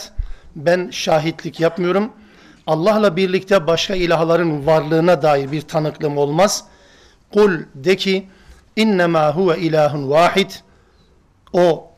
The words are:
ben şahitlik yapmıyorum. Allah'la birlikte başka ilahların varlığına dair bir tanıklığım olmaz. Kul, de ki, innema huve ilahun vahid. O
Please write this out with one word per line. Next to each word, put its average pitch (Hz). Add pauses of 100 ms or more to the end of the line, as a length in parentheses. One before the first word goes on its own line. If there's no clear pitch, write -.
(560)
ben 170
şahitlik 160
yapmıyorum. 175 (560)
Allah'la 196
birlikte 185
başka 165
ilahların 165
varlığına 160
dair 139
bir 151
tanıklığım 151
olmaz. 156 (720)
Kul, 202 (160)
de 156
ki, 190 (480)
innema 170
huve 180
ilahun 151
vahid. 175 (1040)
O 175